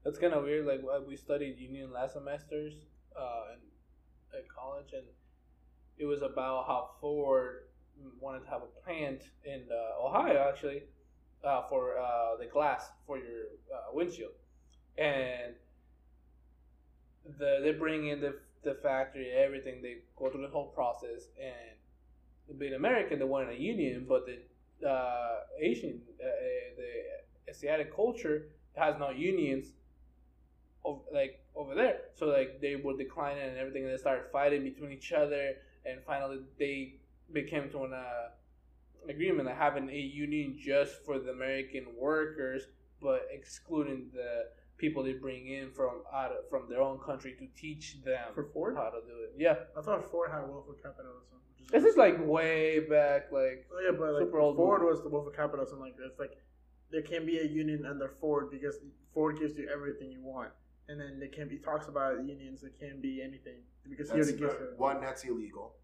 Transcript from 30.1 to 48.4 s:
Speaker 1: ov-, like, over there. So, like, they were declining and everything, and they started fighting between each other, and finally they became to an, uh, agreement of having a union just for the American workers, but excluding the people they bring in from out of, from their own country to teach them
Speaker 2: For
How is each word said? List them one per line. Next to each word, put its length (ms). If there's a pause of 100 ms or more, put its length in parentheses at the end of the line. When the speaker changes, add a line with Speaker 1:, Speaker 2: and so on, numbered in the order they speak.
Speaker 1:
ov-, 280
like, 320 (100)
over 200
there. 260 (140)
So, 120
like, 340
they 160
were 200
declining 540
and 80
everything, 260
and 80
they 60
started 340
fighting 320
between 280
each 200
other, 440 (280)
and 200
finally 360 (180)
they 420 (320)
became 380
to 140
an, 80
uh, 380 (800)
agreement 400
of 80
having 320
a 100
union 600
just 460
for 140
the 120
American 640
workers, 720 (340)
but 300
excluding 840
the 380 (260)
people 260
they 120
bring 340
in 220
from 320 (100)
out 200
of, 180
from 180
their 120
own 200
country 380
to 100
teach 540
them 320
Speaker 2:
For 100